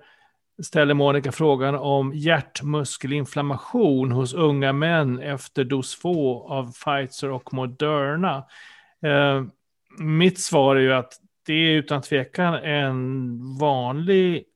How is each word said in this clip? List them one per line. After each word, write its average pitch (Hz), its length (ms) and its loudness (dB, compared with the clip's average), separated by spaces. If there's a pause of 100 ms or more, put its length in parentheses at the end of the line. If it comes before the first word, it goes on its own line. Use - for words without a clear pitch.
(640)
ställer 147 320 2
Monica 139 380 2
frågan 139 420 2
om 139 400 0
hjärtmuskelinflammation 143 2000 -2
hos 127 220 -2
unga 143 380 2
män 147 460 0
efter 139 460 -4
dos 131 340 -4
två 143 500 -2
av 131 240 -6
Pfizer 139 580 -6
och 131 240 -10
Moderna. 143 920 -2 (580)
Eh, 143 420 2 (540)
mitt 170 420 2
svar 139 360 4
är 135 40 6
ju 131 120 4
att 127 200 -2 (340)
det 156 80 -2
är 160 220 4
utan 143 260 -2
tvekan 156 520 -2
en 131 840 -4 (200)
vanlig 151 840 0 (120)